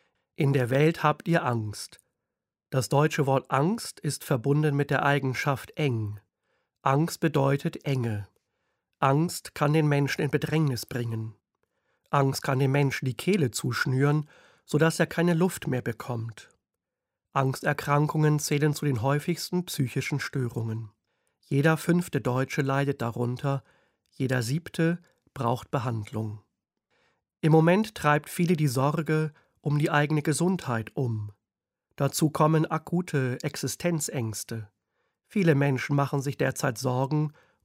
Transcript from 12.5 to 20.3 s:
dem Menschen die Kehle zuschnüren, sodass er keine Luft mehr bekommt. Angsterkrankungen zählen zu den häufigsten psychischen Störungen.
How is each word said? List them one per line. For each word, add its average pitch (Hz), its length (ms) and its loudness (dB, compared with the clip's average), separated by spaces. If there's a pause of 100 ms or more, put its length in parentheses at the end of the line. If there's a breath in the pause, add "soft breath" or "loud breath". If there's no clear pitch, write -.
dem 135 140 2
Menschen 139 320 2
die 123 100 -2
Kehle 170 360 0
zuschnüren, 139 760 0 (380 soft breath)
sodass 156 340 2
er 165 80 2
keine 175 280 2
Luft 175 320 0
mehr 127 160 -2
bekommt. 117 640 -8 (840)
Angsterkrankungen 147 1040 2
zählen 147 360 0
zu 147 120 -4
den 123 160 0
häufigsten 160 640 0
psychischen 135 520 -2
Störungen. 113 720 -4 (500)